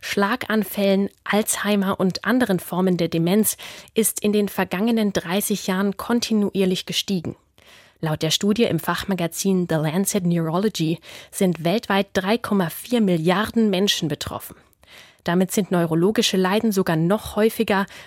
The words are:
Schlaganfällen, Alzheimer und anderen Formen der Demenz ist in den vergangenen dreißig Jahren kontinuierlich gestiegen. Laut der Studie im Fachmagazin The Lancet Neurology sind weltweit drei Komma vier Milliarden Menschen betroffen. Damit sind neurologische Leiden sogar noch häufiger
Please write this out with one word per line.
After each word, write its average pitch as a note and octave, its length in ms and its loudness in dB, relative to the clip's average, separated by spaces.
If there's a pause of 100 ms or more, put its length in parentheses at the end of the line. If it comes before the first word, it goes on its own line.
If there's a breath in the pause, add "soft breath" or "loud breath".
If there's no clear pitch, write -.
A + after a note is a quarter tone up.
Schlaganfällen, G3+ 1120 0 (140)
Alzheimer G3+ 760 0
und F#3 240 0
anderen A3+ 340 2
Formen F3+ 380 0
der E3+ 120 0
Demenz F3 500 2 (340 loud breath)
ist - 280 0
in G#3 120 0
den G#3 160 2
vergangenen G#3 640 0
dreißig G3 540 -2
Jahren G3 320 0
kontinuierlich G3 880 0
gestiegen. E3+ 500 -4 (640 soft breath)
Laut D#3 220 -4
der D#3 80 0
Studie G#3 340 2
im E3 140 0
Fachmagazin F3+ 880 -2
The D#3+ 80 2
Lancet F3 500 0
Neurology E3 760 0 (300 loud breath)
sind E3+ 340 0
weltweit G3 480 0
drei F#3+ 260 0
Komma F#3+ 320 0
vier - 300 -2
Milliarden F#3+ 720 2
Menschen F#3 380 0
betroffen. - 480 -8 (680 loud breath)
Damit F3+ 260 2
sind F#3+ 220 -2
neurologische F3 640 2
Leiden F#3+ 340 2
sogar F#3 240 0
noch E3+ 400 0
häufiger G#3 520 2 (200 loud breath)